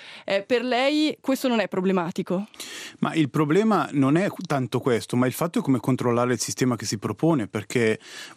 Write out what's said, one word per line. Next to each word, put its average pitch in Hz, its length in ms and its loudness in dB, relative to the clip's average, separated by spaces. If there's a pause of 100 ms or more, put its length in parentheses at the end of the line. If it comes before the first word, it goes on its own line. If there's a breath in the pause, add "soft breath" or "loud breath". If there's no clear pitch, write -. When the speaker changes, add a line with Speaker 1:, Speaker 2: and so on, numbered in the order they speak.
(240 loud breath)
Speaker 1:
Eh, 196 240 0
per 240 160 2
lei 277 560 2
questo 269 300 0
non 233 100 2
è 185 80 0
problematico? 185 800 -2 (520 loud breath)
Speaker 2:
Ma 147 140 -2
il 151 160 2
problema 160 600 2
non 139 240 4
è 170 140 2 (180)
tanto 127 320 -2
questo, 120 380 0
ma 127 100 4
il 113 60 -2
fatto 175 260 -2
è - 20 -2
come 131 200 2
controllare 123 500 0
il 120 80 0
sistema 123 380 -2
che 110 80 -8
si 110 120 -4
propone, 123 500 0
perché 110 520 0 (380 loud breath)